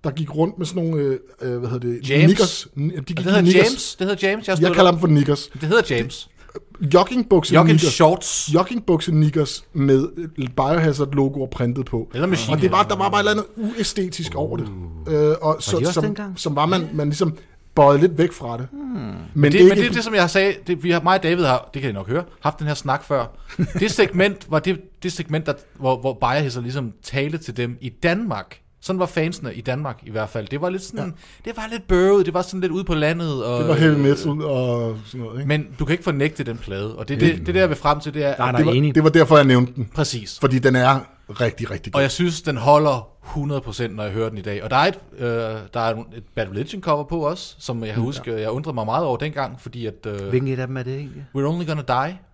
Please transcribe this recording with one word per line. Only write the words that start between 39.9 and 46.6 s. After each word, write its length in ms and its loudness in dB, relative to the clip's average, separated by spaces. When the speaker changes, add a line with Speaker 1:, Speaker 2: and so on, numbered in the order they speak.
Speaker 2:
Præcis. 460 -4
Speaker 1:
Fordi 180 2
den 180 4
er 240 4
rigtig, 300 -2
rigtig 220 -10
god. 60 2
Speaker 2:
Og 40 4
jeg 80 2
synes, 320 -2
den 140 -4
holder 520 4
hundrede 400 -6
procent, 360 -8
når 60 -8
jeg 100 -6
hører 160 -2
den 100 -8
i 40 -12
dag. 220 -8
Og 60 -8
der 60 0
er 120 4
et, 100 -4
øh, 80 -6
der 60 -4
er 100 0
et 60 -16
Bad 140 -4
Religion 340 -8